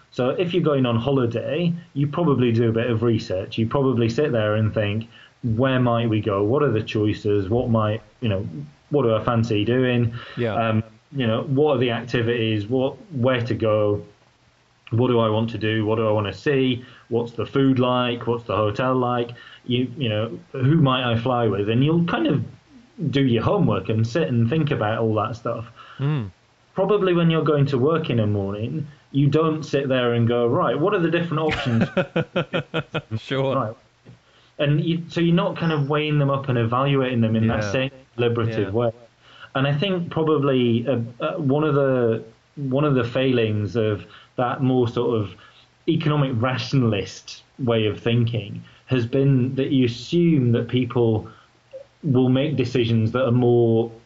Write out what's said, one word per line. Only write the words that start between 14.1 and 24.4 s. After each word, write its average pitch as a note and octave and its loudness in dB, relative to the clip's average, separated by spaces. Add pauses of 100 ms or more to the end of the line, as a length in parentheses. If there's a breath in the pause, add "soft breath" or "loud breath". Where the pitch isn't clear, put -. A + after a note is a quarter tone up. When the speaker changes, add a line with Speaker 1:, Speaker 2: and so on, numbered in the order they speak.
Speaker 1:
What A#2 2
do A#2 4
I A2+ 2
want A2+ -2
to A2 -8
do? A2 -2
What A2 0
do A2+ 0
I G#2+ 2
wanna G2+ -2
see? C3 0 (260 loud breath)
What's A#2 -2
the - -6
food C3+ 2
like? B2 0
What's A#2 -4
the G2 -4
hotel B2 0
like? A#2+ -2 (340 loud breath)
You, B2 -2
you B2+ -2
know, G#2+ -4 (120)
who C#3 2
might B2+ 2
I A2+ 0
fly A#2+ 0
with?" G2+ -2
And A#2+ 2
you'll E3+ 2
kind E4 -2
of A2+ 0 (680)
do C#3 2
your A#2 2
homework C3 2
and A2 2
sit E3 0
and A#2 2